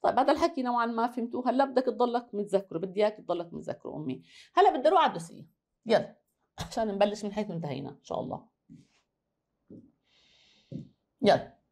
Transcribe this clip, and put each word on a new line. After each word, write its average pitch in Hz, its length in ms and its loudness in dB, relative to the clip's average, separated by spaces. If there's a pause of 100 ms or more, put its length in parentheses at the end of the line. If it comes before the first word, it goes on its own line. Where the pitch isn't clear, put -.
طيب - 160 2
هذا 277 140 4
الحكي 330 300 0
نوعًا 240 240 0
ما 233 200 0
فهمتوه، 240 440 -4
هلا 262 140 4
بدك 269 200 0
تضلك 240 480 0
متذكره، 196 460 -2
بدي 185 220 -4
اياك 214 160 2
تضلك 170 380 -6
متذكره - 420 -10
أمي. 131 260 -8 (320)
هلا 370 220 6
بدي 269 120 4
أروح 349 120 6
على 302 80 6
الدوسية، - 380 -8 (400)
يلا، 214 300 2 (420)
عشان 220 300 -4
نبلش 202 360 0
من 202 80 -6
حيث 208 180 -4
انتهينا 165 400 -6
إن - 140 -20
شاء - 160 -6
الله. - 240 -8 (2750)
يلا. - 360 2 (140)